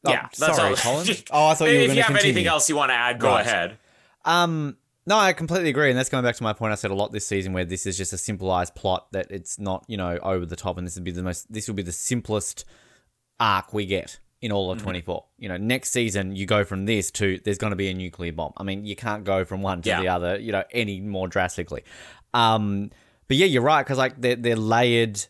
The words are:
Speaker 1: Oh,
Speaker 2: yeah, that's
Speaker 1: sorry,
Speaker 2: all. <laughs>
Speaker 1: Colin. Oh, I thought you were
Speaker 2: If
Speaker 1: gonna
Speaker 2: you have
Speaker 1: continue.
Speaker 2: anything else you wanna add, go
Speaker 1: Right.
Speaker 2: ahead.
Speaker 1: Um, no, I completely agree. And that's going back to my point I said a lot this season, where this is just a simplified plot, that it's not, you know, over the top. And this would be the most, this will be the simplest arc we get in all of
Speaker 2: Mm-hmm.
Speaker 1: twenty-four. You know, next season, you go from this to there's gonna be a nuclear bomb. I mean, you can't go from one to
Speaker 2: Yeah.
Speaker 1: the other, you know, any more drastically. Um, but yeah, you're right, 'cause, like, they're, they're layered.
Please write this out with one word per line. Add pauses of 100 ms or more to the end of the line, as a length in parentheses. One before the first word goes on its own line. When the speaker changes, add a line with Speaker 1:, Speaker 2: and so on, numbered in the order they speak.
Speaker 1:
Oh,
Speaker 2:
yeah, (100)
that's
Speaker 1:
sorry,
Speaker 2:
all.
<laughs>
Speaker 1:
Colin. (240)
Oh,
I
thought
you
were
Speaker 2:
If
Speaker 1:
gonna
Speaker 2:
you
have
Speaker 1:
continue.
Speaker 2:
anything
else
you
wanna
add,
go
Speaker 1:
Right.
Speaker 2:
ahead. (480)
Speaker 1:
Um, (300)
no,
I
completely
agree.
And
that's
going
back
to
my
point
I
said
a
lot
this
season,
where
this
is
just
a
simplified
plot,
that
it's
not,
you
know,
over
the
top.
And
this
would
be
the
most,
this
will
be
the
simplest (760)
arc
we
get (220)
in
all
of
Speaker 2:
Mm-hmm.
Speaker 1:
twenty-four. (140)
You
know,
next
season,
you
go
from
this
to
there's
gonna
be
a
nuclear
bomb.
I
mean,
you
can't
go
from
one
to
Speaker 2:
Yeah.
Speaker 1:
the
other,
you
know,
any
more
drastically. (520)
Um, (380)
but
yeah,
you're
right,
'cause,
like,
they're,
they're
layered.